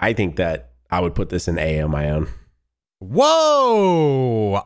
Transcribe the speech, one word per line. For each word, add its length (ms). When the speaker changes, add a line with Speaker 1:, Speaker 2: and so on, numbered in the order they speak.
Speaker 1:
I 140
think 220
that 340
I 100
would 140
put 140
this 180
in 120
A 240
on 80
my 180
own. 200
Speaker 2:
Whoa, 1700